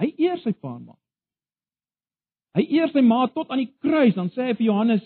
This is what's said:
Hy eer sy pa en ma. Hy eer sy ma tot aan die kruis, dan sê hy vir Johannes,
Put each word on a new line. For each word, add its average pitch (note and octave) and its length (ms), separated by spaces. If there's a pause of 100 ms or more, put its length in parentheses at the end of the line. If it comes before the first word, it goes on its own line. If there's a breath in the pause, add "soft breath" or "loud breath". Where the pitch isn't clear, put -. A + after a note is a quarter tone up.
Hy C#4+ 160
eer F4 240
sy A3 100
pa C3 220
en A#2+ 160
ma. - 60 (1600)
Hy B3 60 (100)
eer E4 160
sy C#4 160
ma A#3+ 240
tot D#4+ 220
aan C4 100
die A3+ 80 (140)
kruis, C#4+ 320
dan F3+ 180
sê B3+ 140
hy A#3 100
vir A3+ 120
Johannes, G#3+ 360